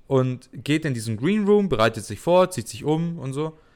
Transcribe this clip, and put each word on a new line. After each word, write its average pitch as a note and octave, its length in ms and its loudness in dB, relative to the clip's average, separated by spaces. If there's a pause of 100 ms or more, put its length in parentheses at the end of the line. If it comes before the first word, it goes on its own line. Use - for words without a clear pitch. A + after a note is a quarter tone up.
Und B2+ 460 0
geht - 320 -2
in C#3 80 -2
diesen A2+ 240 -4
Green G3 280 0
Room, G3+ 220 4
bereitet A2+ 380 2
sich G#2+ 160 -10
vor, F3+ 280 4
zieht B2+ 200 -8
sich A2 160 -12
um E3 340 -2
und C3 140 -8
so D#3 240 -6 (180)